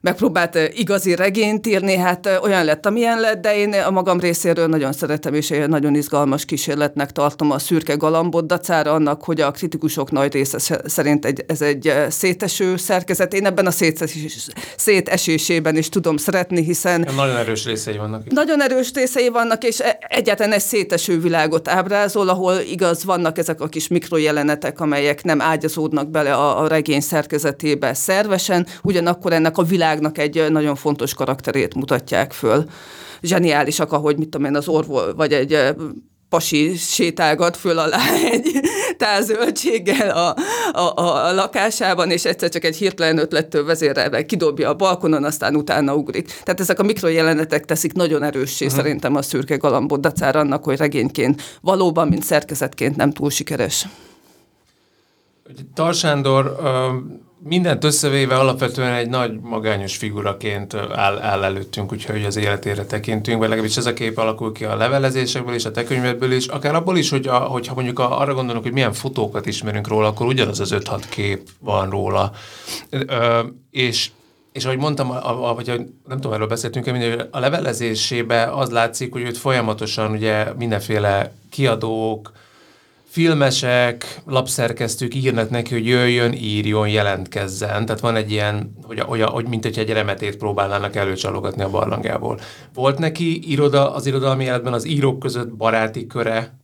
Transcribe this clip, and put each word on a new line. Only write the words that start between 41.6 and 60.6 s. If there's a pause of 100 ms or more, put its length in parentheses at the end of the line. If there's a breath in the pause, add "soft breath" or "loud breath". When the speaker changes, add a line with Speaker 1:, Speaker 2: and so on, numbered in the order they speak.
Speaker 1:
és
egyszer
csak
egy
hirtelen
ötlettől
vezérelve
kidobja
a
balkonon,
aztán
utána
ugrik. (180 loud breath)
Tehát
ezek
a
mikrojelenetek
teszik
nagyon
erőssé
Speaker 2:
Mhm.
Speaker 1:
szerintem
a
Szürke
Galambot,
dacára
annak,
hogy
regényként (200 loud breath)
valóban,
mint
szerkezetként
nem
túl
sikeres. (1900 loud breath)
Speaker 2:
Tar
Sándor,
ö, (560)
mindent
összevéve
alapvetően
egy
nagy
magányos
figuraként,